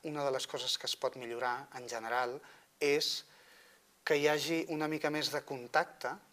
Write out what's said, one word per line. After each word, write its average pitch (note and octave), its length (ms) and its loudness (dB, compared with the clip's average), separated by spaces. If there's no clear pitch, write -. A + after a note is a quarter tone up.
una D3 160 -2
de C3+ 80 4
les B2+ 100 -2
coses B2+ 320 -2
que - 80 -10
es C3+ 100 -2
pot C3 220 -2
millorar, B2 480 -2
en B2 100 -12
general, A#2+ 460 0
és D3 460 2
que D3+ 120 4
hi D3 120 4
hagi D3+ 400 2
una D3+ 200 0
mica D#3 200 0
més D3 240 0
de D3 80 0
contacte C3 720 -2